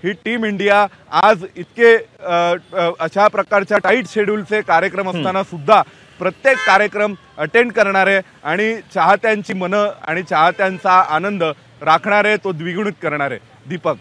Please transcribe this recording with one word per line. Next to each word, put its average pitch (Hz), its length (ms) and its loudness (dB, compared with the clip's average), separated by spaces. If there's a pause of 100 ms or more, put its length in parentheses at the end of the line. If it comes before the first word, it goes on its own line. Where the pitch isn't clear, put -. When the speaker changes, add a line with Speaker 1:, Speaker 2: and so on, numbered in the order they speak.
Speaker 1:
ही 196 80 -4
टीम 220 320 -6
इंडिया 202 420 2 (260)
आज 185 320 4 (120)
इतके, 226 400 2 (240)
अ, 175 340 0 (220)
अ, 170 140 0 (100)
अशा 190 280 2
प्रकारच्या 202 500 0
टाईट 196 280 0
शेड्यूलचे 214 540 -2
कार्यक्रम 185 480 0
Speaker 2:
हम्म. 180 120 -6
Speaker 1:
असताना 190 220 -2
सुद्धा 175 400 0 (360)
प्रत्येक 190 380 0
कार्यक्रम 208 580 0 (240)
अटेंड 226 340 0
करणार 196 340 2
आहे 196 140 2 (240)
आणि 202 300 -2 (200)
चाहत्यांची 208 580 0
मनं 190 340 -2 (200)
आणि 165 160 -4
चाहत्यांचा 180 840 2
आनंद 175 340 -2 (400)
राखणार 196 420 2
आहे, 214 120 2
तो 190 160 -6
द्विगुणित 180 400 -6 (100)
करणार 147 280 -4
आहे. 117 100 -10 (260)
दीपक. 160 340 -4